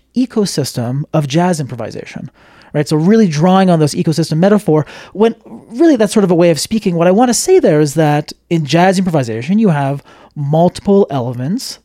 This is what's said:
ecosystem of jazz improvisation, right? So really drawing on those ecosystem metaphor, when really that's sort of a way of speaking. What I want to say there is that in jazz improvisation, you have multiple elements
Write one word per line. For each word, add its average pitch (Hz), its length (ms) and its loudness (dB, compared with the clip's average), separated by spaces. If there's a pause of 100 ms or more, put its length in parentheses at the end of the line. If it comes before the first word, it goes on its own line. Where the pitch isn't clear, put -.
(160)
ecosystem 147 880 -4 (100)
of 151 140 -2
jazz 165 320 0
improvisation, 117 680 -12 (440)
right? 151 140 -2
So 156 100 0
really 202 320 4
drawing 185 400 2
on 165 100 2
those 147 160 0
ecosystem 160 420 -2
metaphor, 170 480 2 (280)
when 208 220 0 (100)
really 254 500 0
that's 214 160 0
sort 208 140 2
of 175 60 2
a 180 40 2
way 170 160 4
of 151 80 -2
speaking. 202 360 -2
What 170 120 2
I 185 40 4
want 240 180 2
to 233 40 0
say 370 260 2
there 185 200 4
is 151 140 0
that 151 400 0 (160)
in 165 160 0
jazz 175 320 2
improvisation, 156 640 -2
you 220 100 2
have 143 340 -2 (320)
multiple 170 760 0
elements 127 760 -6